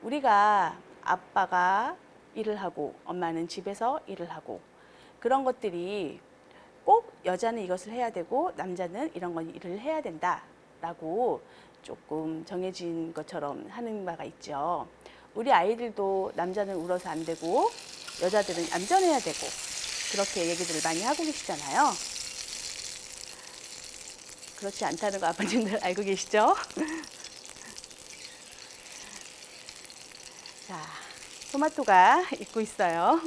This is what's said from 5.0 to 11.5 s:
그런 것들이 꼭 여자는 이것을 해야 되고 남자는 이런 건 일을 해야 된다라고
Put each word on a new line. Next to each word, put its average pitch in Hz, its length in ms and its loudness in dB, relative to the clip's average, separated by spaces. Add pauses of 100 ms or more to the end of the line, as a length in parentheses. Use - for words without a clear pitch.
그런 262 240 4
것들이 190 800 -2 (640)
꼭 453 260 6 (140)
여자는 220 360 0
이것을 185 300 -2
해야 240 180 -2
되고 226 460 -2
남자는 185 580 -4
이런 175 220 -4
건 165 180 -6
일을 180 260 -8
해야 302 220 -2
된다라고 170 1400 -2 (400)